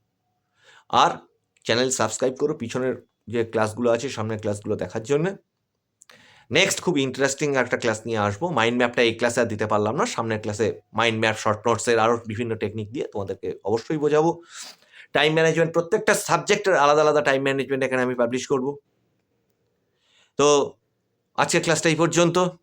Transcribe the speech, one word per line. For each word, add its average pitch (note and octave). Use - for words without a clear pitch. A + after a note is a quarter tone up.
আর -
চ্যানেল B2+
সাবস্ক্রাইব B2+
করো, D3
পিছনের B2+
যে A2+
ক্লাসগুলো A2+
আছে, A#2
সামনের A2
ক্লাসগুলো G#2
দেখার G#2
জন্যে। D#3+
নেক্সট F#3
খুব E3
ইন্টারেস্টিং C3+
একটা B2+
ক্লাস A2+
নিয়ে A2+
আসবো। G#2
মাইন্ড A#2+
ম্যাপটা B2
এই A2+
ক্লাসে A#2+
আর A#2
দিতে G#2+
পারলাম G#2
না, G3
সামনের A2+
ক্লাসে G#2
মাইন্ড A2+
ম্যাপ, A2
শর্ট G#2+
নোটসের A#2
আরও A2+
বিভিন্ন A2
টেকনিক G#2
দিয়ে B2+
তোমাদেরকে F#2+
অবশ্যই A2+
বোঝাবো। D3+
টাইম D3+
ম্যানেজমেন্ট, D#3+
প্রত্যেকটা G#3
সাবজেক্টের F#3+
আলাদা D3
আলাদা D3+
টাইম C3+
ম্যানেজমেন্ট C3+
এখানে B2+
আমি B2+
পাবলিশ B2
করব। C#3
তো C#3+
আজকের D#3
ক্লাসটা E3
এই D#3
পর্যন্ত। E3